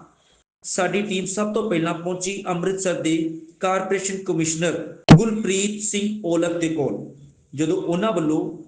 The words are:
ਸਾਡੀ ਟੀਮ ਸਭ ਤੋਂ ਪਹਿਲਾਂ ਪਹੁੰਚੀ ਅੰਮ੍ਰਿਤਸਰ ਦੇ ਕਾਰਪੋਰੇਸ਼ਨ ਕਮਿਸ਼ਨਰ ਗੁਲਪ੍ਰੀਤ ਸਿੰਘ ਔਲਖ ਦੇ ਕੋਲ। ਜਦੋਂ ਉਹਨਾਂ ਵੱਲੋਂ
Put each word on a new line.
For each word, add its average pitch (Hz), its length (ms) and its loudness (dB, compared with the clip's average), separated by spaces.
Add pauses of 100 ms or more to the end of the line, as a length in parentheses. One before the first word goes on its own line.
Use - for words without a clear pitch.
(640)
ਸਾਡੀ 185 360 -2
ਟੀਮ 190 240 -4
ਸਭ 214 280 -4
ਤੋਂ 220 160 0
ਪਹਿਲਾਂ 170 240 0
ਪਹੁੰਚੀ 180 560 -6
ਅੰਮ੍ਰਿਤਸਰ 180 520 -2
ਦੇ 160 160 0 (420)
ਕਾਰਪੋਰੇਸ਼ਨ 190 640 -2
ਕਮਿਸ਼ਨਰ 160 540 -2 (380)
ਗੁਲਪ੍ਰੀਤ 208 680 4
ਸਿੰਘ 202 240 -2 (180)
ਔਲਖ 170 320 0
ਦੇ 165 120 0
ਕੋਲ। 139 280 -2 (580)
ਜਦੋਂ 160 260 0
ਉਹਨਾਂ 175 300 0
ਵੱਲੋਂ 160 280 0 (280)